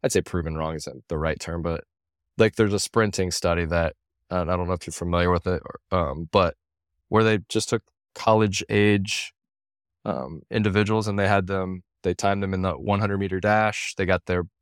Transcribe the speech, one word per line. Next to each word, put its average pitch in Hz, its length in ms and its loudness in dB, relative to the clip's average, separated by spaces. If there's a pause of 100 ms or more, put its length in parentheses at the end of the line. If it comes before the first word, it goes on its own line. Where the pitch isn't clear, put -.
I'd 135 80 2
say 95 100 2
proven 80 340 -4
wrong 80 200 -4
isn't 67 320 -12
the 82 100 -4
right 78 220 0
term, 85 240 -6
but, 85 200 -4 (540)
like, 110 200 4
there's 104 160 4
a 101 60 0
sprinting 95 520 0
study 85 340 0
that, 82 300 0 (340)
and 87 220 -2
I 92 40 0
don't 90 120 -2
know 92 60 -2
if 87 120 -8
you're 80 80 -12
familiar 87 380 0
with 87 160 0
it, 90 180 -2
or, - 320 -6
um, 80 340 -4
but 92 220 2 (560)
where 110 140 4
they 110 160 4 (100)
just - 200 -2
took 117 120 0 (340)
college 107 540 2
age, 104 640 2 (720)
um, 73 340 -6 (100)
individuals 104 560 2
and 101 140 -4
they 98 80 2
had 98 200 2
them, 92 360 -4 (200)
they 90 100 0
timed 101 280 0
them 95 120 -2
in 92 80 0
the 92 100 0
one 101 300 0
hundred 101 160 0
meter 95 240 -2
dash. 107 560 0
They 101 80 0
got 90 200 0
their, 90 180 0 (180)